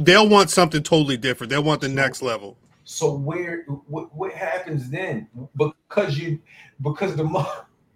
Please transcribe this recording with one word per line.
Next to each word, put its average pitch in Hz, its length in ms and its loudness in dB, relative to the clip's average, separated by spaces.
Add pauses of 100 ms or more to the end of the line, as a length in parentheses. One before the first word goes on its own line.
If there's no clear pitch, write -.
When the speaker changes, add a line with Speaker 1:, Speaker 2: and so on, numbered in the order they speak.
Speaker 1:
they'll 202 240 8
want 202 220 6
something 156 340 2
totally 143 340 2
different. 120 320 -4
They'll 143 140 0
want 151 180 2
the 143 60 -4
Speaker 2:
So 135 60 -4
Speaker 1:
next 135 280 0
level. 107 360 -6 (280)
Speaker 2:
So 147 300 -2
where, 165 480 -6 (240)
what, 151 260 -12
what 185 200 -8
happens 165 560 -6
then? 156 380 -6 (300)
Because 151 600 -2
you, 160 220 -4 (420)
because 147 340 -4
the 156 80 -2
mo-, 156 380 -4 (340)